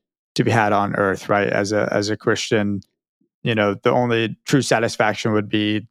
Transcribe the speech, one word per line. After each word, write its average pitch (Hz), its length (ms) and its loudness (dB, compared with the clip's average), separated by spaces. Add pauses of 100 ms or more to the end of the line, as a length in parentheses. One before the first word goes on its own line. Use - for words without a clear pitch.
(340)
to 139 100 0
be - 60 0
had 107 220 2
on 101 240 0
earth, 95 320 0
right? 101 200 2
As 101 240 -2
a, 104 200 0
as 104 180 -2
a 107 60 -4
Christian, 104 640 -2 (600)
you 120 120 0
know, 104 200 2
the 120 160 0
only 117 460 0 (100)
true 139 160 2
satisfaction 113 680 0
would 104 160 0
be 107 420 -2